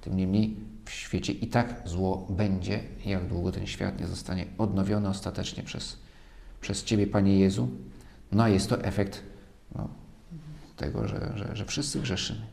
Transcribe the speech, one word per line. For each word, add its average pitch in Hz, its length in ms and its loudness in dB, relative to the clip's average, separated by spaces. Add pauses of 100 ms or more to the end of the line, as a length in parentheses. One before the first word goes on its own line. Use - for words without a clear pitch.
Tym 85 160 -2
niemniej 101 400 4 (280)
w - 60 -14
świecie - 420 -2
i - 140 -2
tak 117 380 0
zło 92 460 0
będzie, 95 500 2 (240)
jak 92 240 0
długo 87 240 0
ten 95 140 -4
świat 95 340 -4
nie 85 60 -4
zostanie 90 400 -4 (120)
odnowiony 101 500 2
ostatecznie 95 540 -4
przez, - 360 -10 (640)
przez - 240 -4
Ciebie, 104 220 6
Panie 98 320 6
Jezu. 98 300 6 (640)
No 104 100 6
a 113 60 8
jest 95 200 6
to 123 140 2
efekt, 98 400 -2 (520)
no, - 140 -6 (880)
tego, - 320 -2
że, - 260 -4
że, - 220 -6
że 107 80 -6
wszyscy - 360 -4
grzeszymy. 110 520 -2